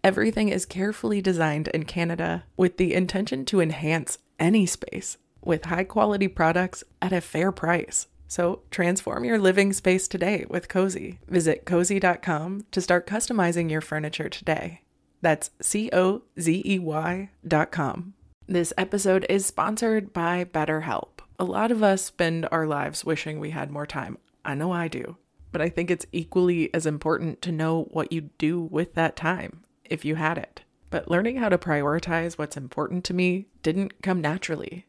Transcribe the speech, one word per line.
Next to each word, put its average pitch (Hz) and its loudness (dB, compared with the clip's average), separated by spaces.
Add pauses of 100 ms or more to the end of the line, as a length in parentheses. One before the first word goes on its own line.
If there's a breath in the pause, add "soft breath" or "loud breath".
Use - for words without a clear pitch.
Everything 214 4
is 185 -2
carefully 208 -2
designed 160 0
in 160 -2
Canada 170 -2 (140)
with 180 4
the 180 2
intention 196 -2
to 196 2
enhance 160 0 (200)
any 185 6
space - -8 (260)
with 160 0
high 175 -2
quality 202 2
products 180 2 (160)
at 185 0
a 180 0
fair 180 0
price. - -2 (200)
So 175 -2
transform 180 0
your 233 2
living 196 6
space 185 2
today 185 0
with - -4
Cozy. 185 -2
Visit 165 2
cozy 180 2
dot 180 2
com 180 -4
to - 2
start 180 2
customizing 175 0
your 156 0
furniture 151 -6
today. 165 -4 (440)
That's 156 2 (100)
C 214 0
O 185 4 (180)
Z 165 2
E 196 2
Y 170 -4 (180)
dot 160 2
com. 175 -4 (340)
This 175 0
episode 190 2
is 196 2
sponsored 214 -2
by 175 0
BetterHelp. 156 -4 (180)
A 185 0
lot 196 0
of 226 2
us 190 4
spend 165 -2
our 160 0
lives 143 -4
wishing 156 -4
we 151 -6
had 143 -8
more 147 -8
time. - -8 (260)
I - -4
know 151 -2
I 170 0
do. 160 -8 (340)
But 160 -2
I 170 2
think 175 -2
it's 170 0
equally 175 2
as 165 0
important 156 -2
to 175 -4
know 160 0
what - -4
you 160 -4
do 165 0
with 165 -2
that 165 0
time, 165 -4 (240)
if 160 -6
you 151 0
had 160 0
it. - -10 (300)
But - -4
learning 220 2
how 233 0
to 185 4
prioritize 165 0
what's 151 -6
important 151 -4
to 185 -4
me 180 2 (160)
didn't 180 0
come 185 0
naturally. 160 -4